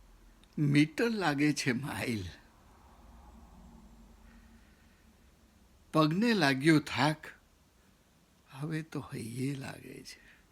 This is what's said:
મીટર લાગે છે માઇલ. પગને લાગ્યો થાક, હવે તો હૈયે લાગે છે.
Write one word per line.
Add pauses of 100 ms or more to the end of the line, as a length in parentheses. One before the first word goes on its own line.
(580)
મીટર
લાગે
છે
માઇલ. (3750)
પગને
લાગ્યો
થાક, (1200)
હવે
તો
હૈયે
લાગે
છે. (120)